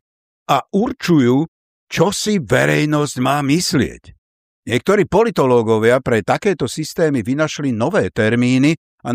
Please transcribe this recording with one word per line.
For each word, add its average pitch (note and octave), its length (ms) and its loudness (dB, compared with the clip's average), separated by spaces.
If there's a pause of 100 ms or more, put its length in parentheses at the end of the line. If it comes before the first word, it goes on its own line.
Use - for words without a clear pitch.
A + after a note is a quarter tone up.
(540)
a C3+ 160 2
určujú, D#3 800 2 (400)
čo F3+ 240 2
si G#3+ 240 -2
verejnosť D3 800 0 (100)
má C#3+ 160 -2
myslieť. D3 720 -2 (560)
Niektorí F#3+ 400 0
politológovia B2+ 880 2
pre A#2+ 240 0
takéto D3 480 -2
systémy D3+ 560 -2
vynašli C#3+ 480 -4
nové A#2+ 400 -2
termíny B2 640 2 (240)
a C3 140 -10